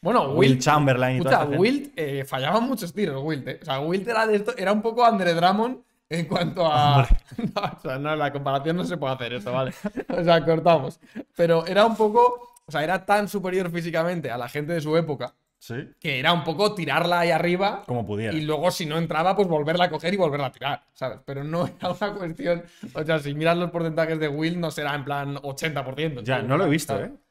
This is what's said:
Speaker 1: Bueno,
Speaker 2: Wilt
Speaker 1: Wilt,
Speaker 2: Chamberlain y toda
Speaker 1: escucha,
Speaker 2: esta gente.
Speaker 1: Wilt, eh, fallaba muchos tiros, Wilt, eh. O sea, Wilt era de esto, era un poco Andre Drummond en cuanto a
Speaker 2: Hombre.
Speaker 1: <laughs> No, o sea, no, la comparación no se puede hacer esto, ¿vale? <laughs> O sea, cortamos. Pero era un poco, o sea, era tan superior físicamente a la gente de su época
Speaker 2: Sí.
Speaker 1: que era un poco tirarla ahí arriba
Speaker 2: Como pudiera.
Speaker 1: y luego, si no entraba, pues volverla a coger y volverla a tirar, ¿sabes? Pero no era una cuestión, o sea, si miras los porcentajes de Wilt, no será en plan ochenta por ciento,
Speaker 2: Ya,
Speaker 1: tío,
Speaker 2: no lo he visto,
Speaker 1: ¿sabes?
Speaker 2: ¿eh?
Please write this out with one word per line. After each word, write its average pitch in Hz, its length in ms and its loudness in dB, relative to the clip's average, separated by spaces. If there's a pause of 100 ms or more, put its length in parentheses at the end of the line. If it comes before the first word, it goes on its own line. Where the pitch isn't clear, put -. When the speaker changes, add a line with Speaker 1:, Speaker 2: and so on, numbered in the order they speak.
Speaker 1:
Bueno, 208 300 2
Speaker 2:
Wilt 143 80 0
Speaker 1:
Wilt, 131 240 6
Speaker 2:
Chamberlain 131 540 4
y - 40 0
toda 135 100 2 (120)
Speaker 1:
escucha, - 20 -
Speaker 2:
esta 147 120 -2
gente. 160 40 2
Speaker 1:
Wilt, 254 380 0
eh, 139 260 -4
fallaba 143 360 -2
muchos 233 320 -4
tiros, 147 300 -4
Wilt, 151 260 -4
eh. 120 140 -8
O - 20 -20
sea, 139 160 -4
Wilt 180 280 -2
era 220 180 0
de 214 100 2
esto, 202 200 -2
era 190 160 0
un 214 100 0
poco 233 220 2
Andre 190 300 4
Drummond 202 440 2 (300)
en 165 180 -2
cuanto 170 400 0
a 147 320 4
Speaker 2:
Hombre. 127 180 6 (200)
Speaker 1:
<laughs> 233 180 -4
No, 202 80 -2 (140)
o - 40 -20
sea, 135 180 -6
no, 151 180 -2
la 143 160 0
comparación 143 440 -2
no 180 80 -2
se 180 120 -4
puede 131 180 -2
hacer 120 200 -6
esto, 120 180 -6
¿vale? 131 200 -2 (200)
<laughs> - 160 -8
O 180 160 -2
sea, 165 200 6
cortamos. 165 560 2 (360)
Pero 165 300 4
era 196 200 4
un 220 100 0
poco, 240 580 2 (120)
o - 60 -20
sea, 151 120 -2
era 180 220 -2
tan 208 220 2
superior 185 420 -2
físicamente 165 600 -2
a 113 80 -6
la 123 100 -8
gente 147 240 -6
de 170 80 -2
su 151 160 0
época 143 380 -2 (240)
Speaker 2:
Sí. - 160 -12 (260)
Speaker 1:
que 143 180 -2
era 151 140 4
un 170 100 2
poco 202 320 0
tirarla 170 460 0
ahí 170 100 2
arriba 175 560 0
Speaker 2:
Como 120 180 -4
pudiera. 104 320 -4
Speaker 1:
y 156 40 -2
luego, 156 320 0
si 175 120 -6
no 156 140 -4
entraba, 165 380 0
pues 202 100 2
volverla 160 380 2
a 175 60 0
coger 156 220 -4
y 202 40 -2
volverla 147 320 0
a - 40 -8
tirar, 135 300 -6 (100)
¿sabes? - 320 -8
Pero 139 200 -8
no 165 240 -2
era - 240 -6
una 208 220 -4
cuestión, 170 500 -4 (280)
o 156 120 -6
sea, 156 160 2
si 143 120 -6
miras 160 240 2
los 175 140 -2
porcentajes 160 480 -2
de 156 80 0
Wilt, 156 300 -2
no 165 160 -4
será 147 240 -4
en 139 80 -6
plan 143 380 -4
ochenta 143 420 -4
por 127 100 -8
ciento, 143 280 -4
Speaker 2:
Ya, 123 180 -2
Speaker 1:
tío, 117 80 -6
Speaker 2:
no 135 100 2
lo 196 80 2
he - 20 2
visto, 156 260 0
Speaker 1:
¿sabes? 139 160 -6
Speaker 2:
¿eh? 294 40 -18 (160)